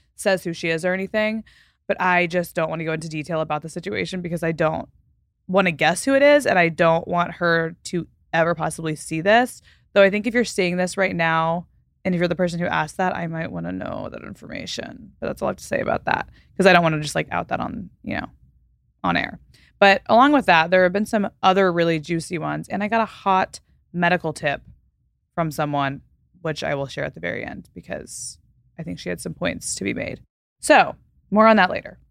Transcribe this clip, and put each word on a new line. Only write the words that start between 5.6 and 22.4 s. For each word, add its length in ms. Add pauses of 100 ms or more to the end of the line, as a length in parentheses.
guess 320
who 100
it 80
is, 240
and 120
I 100
don't 380
want 260
her 520
to 220 (260)
ever 220
possibly 420
see 240
this. 400 (320)
Though 100
I 80
think 160
if 80
you're 100
seeing 320
this 200
right 180
now, 520 (380)
and 100
if 40
you're 100
the 60
person 260
who 60
asked 300
that, 180
I 120
might 240
wanna 220
know 380
that 120
information. 1000
But 60
that's 160
all 60
I 20
have 60
to 80
say 160
about 240
that, 240 (280)
'cause 100
I 60
don't 100
wanna 180
just, 140
like, 160
out 180
that 120
on, 300 (120)
you 140
know, 140 (720)
on 140
air. 240 (380)
But 280
along 260
with 140
that, 240
there 140
have 80
been 140
some 240 (120)
other 280
really 300
juicy 380
ones, 300